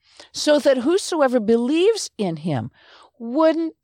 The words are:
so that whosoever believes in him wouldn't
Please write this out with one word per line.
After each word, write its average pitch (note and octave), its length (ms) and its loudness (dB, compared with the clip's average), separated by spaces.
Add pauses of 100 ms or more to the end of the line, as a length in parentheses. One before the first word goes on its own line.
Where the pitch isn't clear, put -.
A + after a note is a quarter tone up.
(320)
so D4+ 260 2
that C#4 200 2
whosoever C4+ 640 0
believes C4 760 0
in F3+ 220 -4
him C#3 320 -4 (480)
wouldn't D#4+ 640 -2